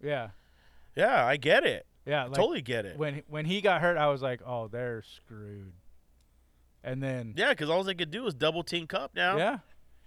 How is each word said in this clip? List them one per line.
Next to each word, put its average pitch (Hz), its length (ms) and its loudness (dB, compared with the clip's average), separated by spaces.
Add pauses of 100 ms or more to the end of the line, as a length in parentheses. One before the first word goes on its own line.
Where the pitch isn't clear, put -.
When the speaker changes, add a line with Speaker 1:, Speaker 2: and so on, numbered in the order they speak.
Speaker 1:
Yeah. 135 280 -4 (640)
Speaker 2:
Yeah, 185 280 4
I 131 120 4
get 160 280 4
it. 120 220 0 (180)
Speaker 1:
Yeah, 143 200 0
Speaker 2:
I - 20 -6
Speaker 1:
like, 131 80 -10
Speaker 2:
totally 226 280 2
get 120 220 -2
it. 98 140 -10
Speaker 1:
when, 147 300 -4
when 151 180 -6
he 190 160 0
got 180 180 6
hurt, 175 160 2
I 151 120 4
was 139 120 2
like, 127 260 -2
"Oh, 117 220 -4
they're 117 340 -6
screwed." 104 720 -16 (1080)
And 131 200 -6
then 127 320 -4
Speaker 2:
Yeah, 208 200 2
'cause 147 160 -2
all 180 120 4
they 190 120 -2
could 170 160 -4
do 233 160 -6
is 175 80 -2
double 160 280 0
team 170 240 -6
Kupp 147 280 -6
now. 180 240 2
Speaker 1:
Yeah. 208 200 0 (480)